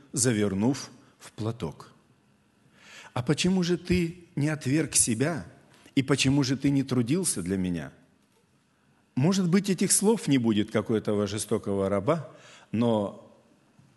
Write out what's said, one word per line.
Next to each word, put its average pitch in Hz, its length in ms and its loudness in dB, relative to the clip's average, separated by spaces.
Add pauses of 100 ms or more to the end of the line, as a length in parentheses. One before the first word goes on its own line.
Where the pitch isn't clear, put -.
(120)
завернув 110 800 0 (280)
в - 140 -20
платок. 107 600 -8 (1200)
А 123 100 -6
почему 180 400 0
же 175 140 0
Ты 175 460 -2 (140)
не 147 140 0
отверг 147 440 -2
себя, 131 520 0 (480)
и 135 80 2
почему 139 400 2
же 127 160 -2
Ты 143 100 0
не 139 140 2
трудился 127 600 0
для 90 140 -2
меня?" 87 340 -4 (1200)
Может 180 340 2
быть, 196 220 2
этих 190 220 2
слов 208 360 2
не 139 80 4
будет, 110 340 2
как 110 200 -2
у 117 40 2
этого 104 320 0
жестокого 101 640 -2
раба, 113 420 0 (400)
но 107 520 0 (760)